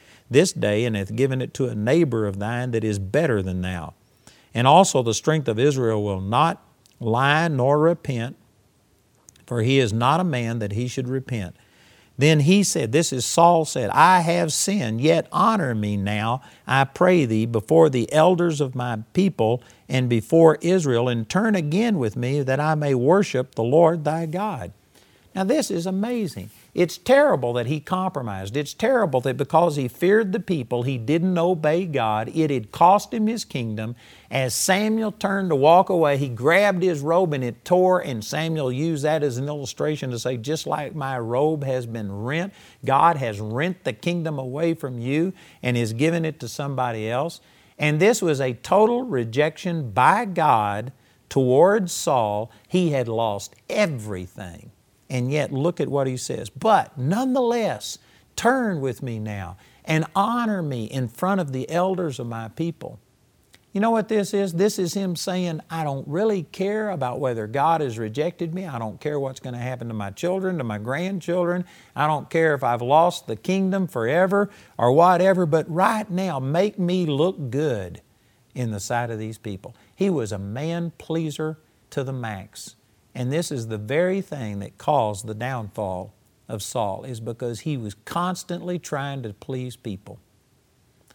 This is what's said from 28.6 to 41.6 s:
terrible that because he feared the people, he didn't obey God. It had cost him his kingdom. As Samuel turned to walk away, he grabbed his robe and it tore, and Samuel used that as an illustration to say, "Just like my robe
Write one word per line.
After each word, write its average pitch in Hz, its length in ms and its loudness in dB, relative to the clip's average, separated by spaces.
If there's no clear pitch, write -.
terrible 220 480 0
that 131 140 -2
because 147 400 2
he 135 120 -2
feared 196 440 2
the 214 80 -2
people, 127 420 -2
he 131 160 -2
didn't 165 400 0
obey 170 480 0
God. 113 480 -2
It 156 160 0
had 123 220 -4
cost 190 400 4
him 220 140 0
his 226 180 -4
kingdom. 113 500 -6
As 127 240 -2
Samuel 214 580 0
turned 196 380 -2
to 156 60 2
walk 165 340 6
away, 160 260 2
he 139 120 -2
grabbed 170 540 2
his 175 180 0
robe 165 320 2
and 131 120 -2
it 120 200 -8
tore, 185 360 4
and 117 240 -6
Samuel 156 480 -4
used 147 320 -2
that 151 180 0
as 131 160 -2
an 135 100 -6
illustration 147 600 -6
to 120 80 -6
say, 127 180 -4
"Just 139 300 -6
like 147 280 -6
my 135 240 -6
robe 139 460 0